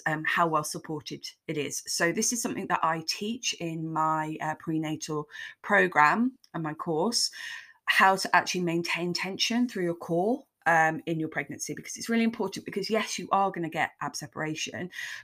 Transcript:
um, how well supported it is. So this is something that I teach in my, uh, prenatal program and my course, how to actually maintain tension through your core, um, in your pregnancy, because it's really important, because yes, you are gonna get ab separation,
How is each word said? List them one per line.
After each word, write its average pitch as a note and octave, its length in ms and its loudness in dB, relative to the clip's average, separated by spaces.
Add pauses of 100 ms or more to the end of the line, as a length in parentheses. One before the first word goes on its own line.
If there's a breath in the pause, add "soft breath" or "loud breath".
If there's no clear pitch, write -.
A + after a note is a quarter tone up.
um, D#3 200 0
how E3+ 220 4
well D#3 160 2
supported - 640 -8 (220)
it D3+ 80 -2
is. - 300 -4
So E3+ 260 2
this A3 180 0
is A#3 100 -2
something F#3+ 260 -4
that F3+ 140 0
I E3 280 2
teach A3+ 500 -4
in E3 320 -4
my, D#3 480 0
uh, D#3 160 -2
prenatal D#3 720 -4 (340 loud breath)
program F#3+ 760 4 (160)
and E3 100 -4
my D3+ 120 -4
course, F3 540 0 (580 loud breath)
how F#3+ 280 6
to - 180 -4
actually F3+ 280 4
maintain E3+ 500 0
tension A3+ 560 0
through F#3+ 160 -4
your E3+ 120 0
core, F3+ 500 0 (220)
um, D#3+ 400 4
in D#3+ 120 0
your D#3 100 -2
pregnancy, - 440 -6
because - 240 -12
it's - 100 -10
really A3+ 160 4
important, A3+ 420 -2
because F#3 240 -4
yes, G#3+ 280 0
you F3+ 140 -8
are G3 200 4
gonna E3+ 160 -4
get D#3 340 -2
ab D3 140 -6
separation, D#3 760 -6 (320 loud breath)